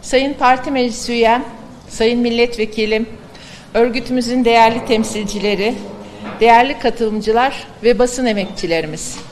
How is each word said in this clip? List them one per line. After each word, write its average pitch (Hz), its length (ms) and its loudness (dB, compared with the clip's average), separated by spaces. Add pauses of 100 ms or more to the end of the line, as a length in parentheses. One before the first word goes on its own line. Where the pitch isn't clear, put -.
Sayın 277 320 0
Parti 262 380 2
Meclis 247 380 -2
Üyem, 233 360 2 (440)
Sayın 240 300 0
Milletvekilim, 226 880 0 (640)
örgütümüzün 247 720 0
değerli 233 400 4
temsilcileri, 208 920 -2 (640)
değerli 240 400 6
katılımcılar 220 880 0 (160)
ve 214 160 4
basın 247 260 0
emekçilerimiz. 165 920 -4 (140)